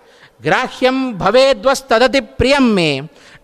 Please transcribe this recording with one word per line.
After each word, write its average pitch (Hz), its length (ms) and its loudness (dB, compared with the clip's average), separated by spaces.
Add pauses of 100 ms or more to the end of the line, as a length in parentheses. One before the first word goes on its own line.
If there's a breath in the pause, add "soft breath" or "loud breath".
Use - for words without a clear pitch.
(420 soft breath)
ಗ್ರಾಹ್ಯಂ 247 760 -2
ಭವೇದ್ವಸ್ತದತಿ 247 1000 0
ಪ್ರಿಯಂ 254 540 0
ಮೇ 151 260 0 (440 loud breath)